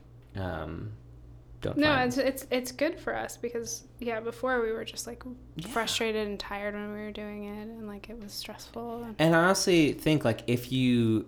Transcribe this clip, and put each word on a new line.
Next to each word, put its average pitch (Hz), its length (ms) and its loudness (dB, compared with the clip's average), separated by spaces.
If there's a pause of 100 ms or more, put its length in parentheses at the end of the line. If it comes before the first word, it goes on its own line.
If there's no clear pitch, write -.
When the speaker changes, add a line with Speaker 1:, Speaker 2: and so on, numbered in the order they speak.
(360)
Speaker 1:
um, 87 560 -6 (720)
don't - 140 -2
Speaker 2:
No, 294 100 4
Speaker 1:
find 262 220 4
Speaker 2:
it's, 247 100 -2
it's, 269 320 0
it's 247 220 -2
good 320 260 -2
for 233 180 -4
us 226 200 -6
because, 233 480 -6 (160)
yeah, 233 200 -4
before 233 420 0
we 220 100 0
were 220 120 -4
just, - 220 -10
like, 240 160 -12 (340)
Speaker 1:
Yeah. - 120 -8
Speaker 2:
frustrated 226 580 0
and 202 120 -4
tired 202 360 -6
when 208 180 -6
we 208 80 -8
were 214 120 -8
doing 208 320 -8
it, 208 240 -10
and, 226 180 -12
like, 202 240 -12
it 233 100 -12
was 208 120 -12
stressful. 233 720 -8
And 220 160 -8
Speaker 1:
And 165 140 6
I 165 100 8
honestly 180 480 6
think, 151 320 4
like, 110 240 2
if 123 240 0
you, 120 560 6